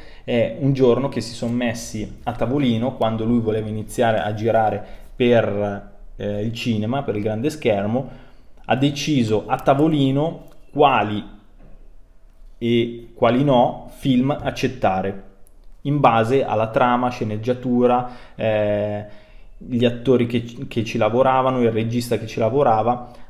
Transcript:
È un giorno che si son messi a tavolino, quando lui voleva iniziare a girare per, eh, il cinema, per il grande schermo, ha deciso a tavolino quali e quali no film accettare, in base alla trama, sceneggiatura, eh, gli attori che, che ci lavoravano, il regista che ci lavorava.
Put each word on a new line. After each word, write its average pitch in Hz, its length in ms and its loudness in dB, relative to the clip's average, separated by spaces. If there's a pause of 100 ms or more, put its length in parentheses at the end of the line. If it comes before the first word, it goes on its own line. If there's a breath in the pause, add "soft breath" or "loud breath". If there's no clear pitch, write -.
(240 loud breath)
È 120 360 0
un 139 140 2
giorno 131 340 4
che 127 140 -6
si - 120 -10
son 120 200 -4
messi 113 720 -6
a 117 100 -6
tavolino, 120 600 0
quando 113 280 -2
lui 120 160 2
voleva 110 300 -2
iniziare 107 500 0
a 104 140 -2
girare 107 500 0 (320 loud breath)
per, 104 760 2 (260)
eh, 104 240 -4
il 117 120 -4
cinema, 117 500 -2
per 113 120 -2
il 104 60 -2
grande 113 280 -2
schermo, 113 600 0 (560 loud breath)
ha 117 100 0
deciso 131 720 0
a 123 100 -2
tavolino 143 840 2 (260)
quali 113 640 2 (1200)
e 117 560 0
quali 120 300 2
no 127 540 2
film 131 340 2
accettare, 98 920 -2 (580)
in 143 180 -2
base 120 440 4
alla 110 260 -2
trama, 123 400 2
sceneggiatura, 123 1000 0 (260 loud breath)
eh, 104 720 0 (540 loud breath)
gli 123 260 0
attori 120 420 2
che, 120 160 -2 (240)
che 113 160 -4
ci 117 140 -4
lavoravano, 127 640 2
il 113 100 4
regista 113 460 -2
che 107 100 -10
ci - 120 -8
lavorava. 120 720 2 (180 loud breath)